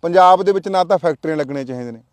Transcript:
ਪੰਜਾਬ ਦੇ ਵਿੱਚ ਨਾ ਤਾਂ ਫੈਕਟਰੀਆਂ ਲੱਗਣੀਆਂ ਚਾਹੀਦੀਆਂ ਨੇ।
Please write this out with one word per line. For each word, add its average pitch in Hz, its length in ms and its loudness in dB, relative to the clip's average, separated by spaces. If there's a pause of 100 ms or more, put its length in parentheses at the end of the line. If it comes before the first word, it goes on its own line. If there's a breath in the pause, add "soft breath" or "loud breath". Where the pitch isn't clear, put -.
ਪੰਜਾਬ 180 420 4
ਦੇ 190 80 0
ਵਿੱਚ 190 160 -4
ਨਾ 190 160 -2
ਤਾਂ 180 140 -2
ਫੈਕਟਰੀਆਂ 160 400 -4
ਲੱਗਣੀਆਂ 139 280 -6
ਚਾਹੀਦੀਆਂ 123 280 -12
ਨੇ। 113 200 -20